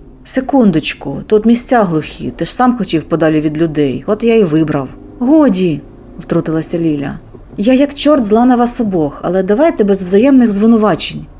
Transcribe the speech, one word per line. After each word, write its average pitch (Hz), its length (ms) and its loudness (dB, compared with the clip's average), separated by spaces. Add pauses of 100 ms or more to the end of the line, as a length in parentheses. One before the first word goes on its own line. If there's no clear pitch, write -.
(240)
«Секундочку, 180 1040 0
тут 214 180 2
місця 233 380 2
глухі, 156 520 -4
ти 170 100 -6
ж - 80 -2
сам 247 240 0
хотів 165 260 -4
подалі 160 360 0
від 151 180 -2
людей, 147 500 -2
от 214 160 -4
я 233 120 2
й 220 80 4
вибрав». 151 440 0 (320)
«Годі!» 190 640 2 (380)
втрутилася 165 600 -4
Ліля. 151 400 -4 (380)
«Я 214 160 2
як 285 200 2
чорт 285 320 2
зла 220 200 2
на 254 100 4
вас 240 260 0
обох, 170 420 -2
але 180 200 0
давайте 214 400 2
без 196 200 0
взаємних 233 460 4
звинувачень, 208 760 0 (140)